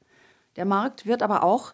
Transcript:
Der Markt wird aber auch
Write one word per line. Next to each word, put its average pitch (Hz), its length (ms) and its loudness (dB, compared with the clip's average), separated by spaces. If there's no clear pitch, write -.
Der - 80 -6
Markt 202 400 -2
wird 233 160 0
aber 208 220 0
auch 208 300 2